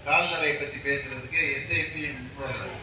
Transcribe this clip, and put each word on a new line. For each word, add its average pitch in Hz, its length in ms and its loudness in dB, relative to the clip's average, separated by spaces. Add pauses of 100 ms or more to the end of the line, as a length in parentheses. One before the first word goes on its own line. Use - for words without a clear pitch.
கால்நடை 151 480 4
பத்தி 139 260 -4
பேசுறதுக்கு 131 640 0 (100)
எந்த - 220 -2
எம் 156 180 2
பியும் 143 260 -4
முன் 127 220 -10
வரல. 127 300 -4 (120)